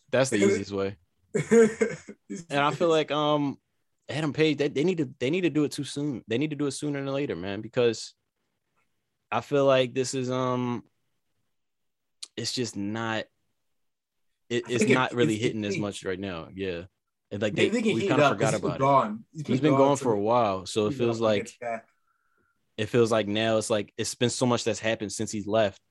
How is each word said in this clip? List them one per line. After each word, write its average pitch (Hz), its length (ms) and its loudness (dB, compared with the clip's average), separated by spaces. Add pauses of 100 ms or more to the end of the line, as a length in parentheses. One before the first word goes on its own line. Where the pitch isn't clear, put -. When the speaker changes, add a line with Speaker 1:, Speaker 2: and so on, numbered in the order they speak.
(120)
Speaker 1:
that's 127 180 4
the 113 60 -2
Speaker 2:
<laughs> 104 60 4
And - 20 4
then 101 80 6
Speaker 1:
easiest 98 200 -2
way. 98 260 -4 (360)
Speaker 2:
<laughs> 214 1160 0
Speaker 1:
And 143 100 0
I 147 120 4
feel 165 180 0
like, 156 220 2
um, 147 460 0 (500)
Adam 147 260 -4
Page, 151 260 2
they, 147 100 2
they 143 140 -2
need 175 160 0
to, 131 100 -2 (100)
they 127 100 0
need 185 120 -2
to 170 80 0
do 147 140 0
it 139 80 -2
too 147 120 -8
soon. 143 440 -6
They 113 100 -2
need 147 140 -2
to 143 40 -8
do 143 120 -2
it 135 40 -4
sooner 143 320 -6
than 139 100 -6
later, 139 220 -4
man, 98 260 -8
because 113 520 -2 (1160)
I 113 100 0
feel 139 240 0
like 131 280 4
this 127 200 -2
is, 127 160 -4
um, 127 540 -2 (1500)
it's 117 160 -6
just 117 220 -4
not, 110 500 -4 (1200)
it, 120 180 -2
Speaker 2:
I 117 40 -6
Speaker 1:
it's 123 80 0
Speaker 2:
think 110 120 4
it, - 20 6
Speaker 1:
not 127 200 2
really 117 220 2
Speaker 2:
it's, 107 80 -4
Speaker 1:
hitting 110 220 -2
as 101 100 -2
Speaker 2:
it's 104 60 -4
Speaker 1:
much 101 220 -6
right 92 160 -6
now. 90 340 -8
Yeah, 92 300 -6 (480)
and, 107 100 -6
like, 107 120 -2
Speaker 2:
Maybe - 160 2
Speaker 1:
they, 208 60 -2
Speaker 2:
they 247 60 0
can 214 140 0
Speaker 1:
we 170 60 -2
Speaker 2:
heat 196 60 -2
it - 20 0
Speaker 1:
kinda 139 160 6
Speaker 2:
up, 120 140 4
'cause 110 120 2
Speaker 1:
forgot - 20 0
Speaker 2:
he's 104 80 -2
been 98 80 -4
Speaker 1:
about 87 60 -2
it. - 40 -8
Speaker 2:
gone. 135 440 2 (220)
Speaker 1:
He's 131 160 0
been 147 140 4
gone 135 220 6
Speaker 2:
so - 60 -6
Speaker 1:
for 120 100 2
a 101 60 0
while, 104 460 2
so 107 220 0
it - 20 2
Speaker 2:
heat 131 60 -4
it - 40 -12
Speaker 1:
feels 117 180 0
Speaker 2:
up 113 40 -4
when 110 120 2
he 104 60 2
Speaker 1:
like - 60 -6
Speaker 2:
gets - 120 -20
back. 117 300 -8 (880)
Speaker 1:
it 107 100 -2
feels 117 240 4
like 110 160 2
now 110 300 0
it's 110 120 -2
like 107 280 -2
it's - 180 -6
been 120 140 0
so - 160 -2
much 120 180 0
that's 107 160 -2
happened 110 320 -4
since 107 200 -6
he's 101 160 -8
left. 104 440 0